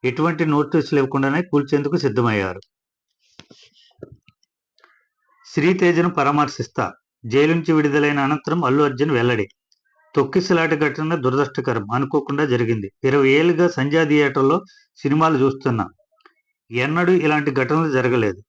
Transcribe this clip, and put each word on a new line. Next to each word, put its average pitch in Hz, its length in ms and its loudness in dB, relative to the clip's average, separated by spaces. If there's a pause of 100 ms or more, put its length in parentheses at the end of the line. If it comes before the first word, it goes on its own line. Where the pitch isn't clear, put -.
ఎటువంటి 156 420 -2
నోటీసులు 147 540 0
ఇవ్వకుండానే 135 420 0
కూల్చేందుకు 147 560 -2
సిద్ధమయ్యారు. 107 640 -2 (3000)
శ్రీతేజను 175 560 2
పరామర్శిస్తా. 143 840 -2 (340)
జైలు 139 280 2
నుంచి 170 200 -2
విడుదలైన 147 460 0
అనంతరం 151 440 -2
అల్లు 135 200 2
అర్జున్ 143 280 -2
వెల్లడి. 117 360 0 (680)
తొక్కిసలాట 165 580 0
ఘటన 156 420 -2
దురదృష్టకరం, 127 760 -4
అనుకోకుండా 143 540 -2
జరిగింది. 117 460 -2 (120)
ఇరవై 135 260 2
ఏళ్లుగా 165 380 2
సంధ్యా 143 360 0
థియేటర్లో 147 640 2 (300)
సినిమాలు 156 420 2
చూస్తున్నా. 131 520 0 (840)
ఎన్నడూ 156 420 0
ఇలాంటి 151 380 2
ఘటనలు 147 400 0
జరగలేదు. 120 580 0